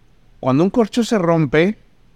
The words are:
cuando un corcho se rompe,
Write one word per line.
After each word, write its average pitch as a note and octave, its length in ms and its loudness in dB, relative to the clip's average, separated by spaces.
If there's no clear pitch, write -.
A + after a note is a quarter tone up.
cuando C3 220 0
un G3 60 0
corcho A#3 360 -2
se A3+ 120 -2
rompe, E3 600 0